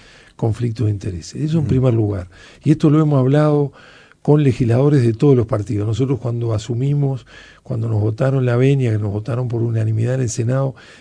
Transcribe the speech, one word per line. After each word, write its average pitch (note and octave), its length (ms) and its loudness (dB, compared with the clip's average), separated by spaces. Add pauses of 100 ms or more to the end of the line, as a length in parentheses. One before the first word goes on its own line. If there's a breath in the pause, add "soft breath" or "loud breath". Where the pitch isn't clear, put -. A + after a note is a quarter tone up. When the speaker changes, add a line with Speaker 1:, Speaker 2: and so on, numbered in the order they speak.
(360 soft breath)
Speaker 1:
conflicto A2+ 480 -2
de G#2+ 60 2
intereses. F#2+ 500 -8
Eso D3+ 140 -2
en E3 60 2
Speaker 2:
Ujú. C#3+ 80 -2
Speaker 1:
primer C3 260 2
lugar. G2+ 340 -2 (340 loud breath)
Y C#3 100 0
esto D#3 180 2
lo D3+ 100 4
hemos D3 180 2
hablado D3 540 2 (480 soft breath)
con D3+ 220 4
legisladores C3 600 2
de A#2 120 2
todos C#3+ 200 4
los A#2+ 120 2
partidos. G#2 400 -4
Nosotros A#2+ 340 -2
cuando A#2 320 -4
asumimos, C3+ 720 -2 (380 loud breath)
cuando A2+ 260 -6
nos G#2+ 140 0
votaron B2+ 420 0
la A#2+ 120 0
venia, C3 360 2
que G#2+ 60 0
nos G#2 140 -4
votaron A2+ 360 -4
por A#2 140 -2
unanimidad A2+ 540 -2
en C3 40 -2
el B2+ 80 -2
Senado, B2+ 460 -2 (260 loud breath)